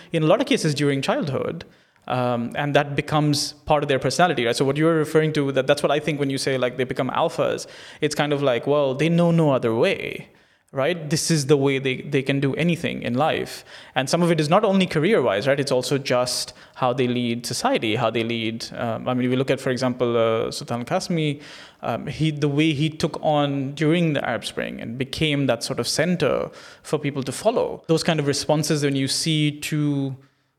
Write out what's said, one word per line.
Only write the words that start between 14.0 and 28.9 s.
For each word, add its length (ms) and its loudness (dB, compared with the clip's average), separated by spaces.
some 140 2
of 80 4
it 80 2
is 100 0
not 140 6
only 240 4
career-wise, 600 2
right? 120 2
It's 120 0
also 280 0
just 540 -2
how 180 0
they 140 0
lead 380 -2
society, 500 0
how 140 2
they 140 0
lead, 500 -4
um, 340 -6
I 60 0
mean, 120 0
if 60 2
you 60 2
look 140 0
at, 80 -2
for 100 -2
example, 480 0
uh, 340 2
Sultan 280 -6
Al-Qasimi, 600 -2
um, 260 -6
he, 240 0
the 180 -2
way 240 2
he 160 0
took 320 -4
on 520 0
during 400 2
the 140 -2
Arab 180 -4
Spring 360 -8
and 160 -8
became 480 0
that 180 0
sort 160 -6
of 80 -2
center 640 0
for 160 -4
people 240 -4
to 100 -6
follow. 560 -2
Those 160 2
kind 160 2
of 60 0
responses 580 0
when 120 0